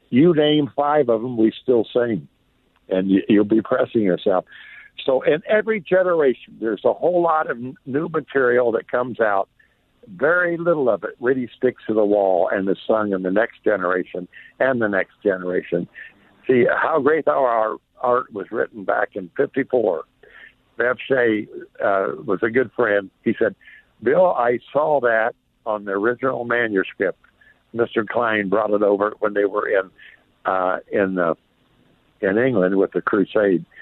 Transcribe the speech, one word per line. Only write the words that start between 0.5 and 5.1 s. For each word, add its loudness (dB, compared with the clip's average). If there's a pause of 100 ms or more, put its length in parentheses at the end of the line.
five 2
of 2
them, -6
we 4
still 2
sing. 0 (600)
And 0
you, 4
you'll 4
be 2
pressing -2
yourself." 0 (600)
So 2